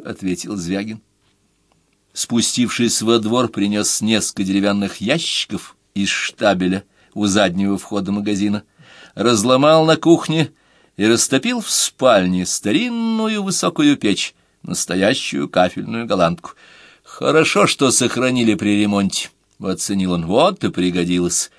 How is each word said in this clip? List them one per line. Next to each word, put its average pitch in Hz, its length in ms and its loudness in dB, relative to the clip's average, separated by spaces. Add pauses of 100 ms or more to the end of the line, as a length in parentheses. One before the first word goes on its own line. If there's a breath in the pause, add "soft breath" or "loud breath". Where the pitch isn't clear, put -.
ответил 98 520 -6
Звягин. 98 440 -6 (1120)
Спустившись 117 920 -2
во 117 180 4
двор, 117 260 0
принес 104 540 -2
несколько 107 420 -2
деревянных 98 540 0
ящиков - 800 -4 (180)
из 98 140 -2
штабеля 95 720 0 (320 soft breath)
у 104 120 -2
заднего 98 520 2
входа 98 320 -6
магазина, 104 540 -2 (500 loud breath)
разломал 127 720 4
на 160 120 4
кухне 160 540 2 (460 soft breath)
и 101 100 0
растопил 131 540 2
в - 100 -10
спальне 92 760 2
старинную 220 1000 -2
высокую 170 520 0
печь, - 380 -2 (300)
настоящую 90 840 -2
кафельную 101 580 -2
голландку. 87 480 -2 (500 soft breath)
«Хорошо, 156 640 2
что 131 240 0
сохранили 120 600 0
при 104 280 0
ремонте», 101 480 0 (300)
оценил 92 540 -2
он. 85 120 -4
«Вот 147 380 2
и 101 40 0
пригодилось». 87 920 -2